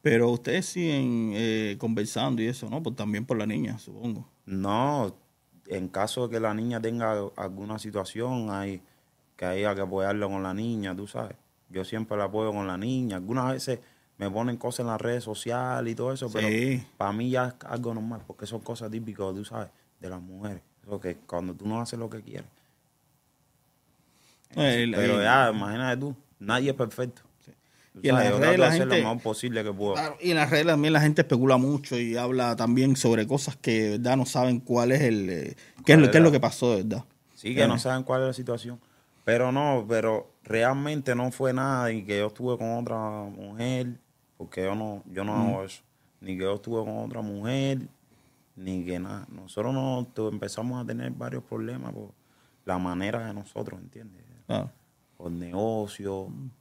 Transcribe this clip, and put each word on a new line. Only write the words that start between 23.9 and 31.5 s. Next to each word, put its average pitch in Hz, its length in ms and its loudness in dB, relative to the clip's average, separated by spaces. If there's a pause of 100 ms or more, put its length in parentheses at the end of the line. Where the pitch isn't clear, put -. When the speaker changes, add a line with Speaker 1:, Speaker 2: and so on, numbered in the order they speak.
Speaker 1:
El, 120 360 2
Speaker 2:
Pero 101 260 2
Speaker 1:
el 101 60 2
Speaker 2:
ya, 120 300 6
imagínate 113 460 -2
tú, 139 160 -6 (240)
nadie 123 300 0
es 135 60 -2
perfecto. 123 460 -6 (220)
Speaker 1:
Sí. - 80 -20 (420)
Speaker 2:
Tú - 100 -20
Speaker 1:
Y 139 60 4
en 131 60 6
Speaker 2:
sabes, 110 160 4
Speaker 1:
las 104 80 2
Speaker 2:
yo - 0 -
Speaker 1:
redes - 0 -
Speaker 2:
trato 151 120 6
de 180 60 6
Speaker 1:
la 180 100 8
Speaker 2:
hacer - 140 4
Speaker 1:
gente - 160 4
Speaker 2:
lo 120 120 4
mejor 117 140 -4
posible 110 400 -2
que 104 100 -2
puedo. 101 200 0
Speaker 1:
Claro, 151 280 -2
y 180 100 0
en 165 60 4
las 147 120 4
redes 151 180 4
también 156 260 6
la 147 80 8
gente 151 200 6
especula 131 360 6